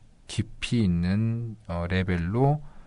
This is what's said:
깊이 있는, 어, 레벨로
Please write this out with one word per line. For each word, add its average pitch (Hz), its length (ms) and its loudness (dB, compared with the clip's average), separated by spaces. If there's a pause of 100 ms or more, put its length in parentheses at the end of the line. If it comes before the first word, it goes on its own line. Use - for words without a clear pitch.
(260)
깊이 - 580 -2
있는, 107 720 0 (100)
어, 85 220 -4
레벨로 92 720 2 (240)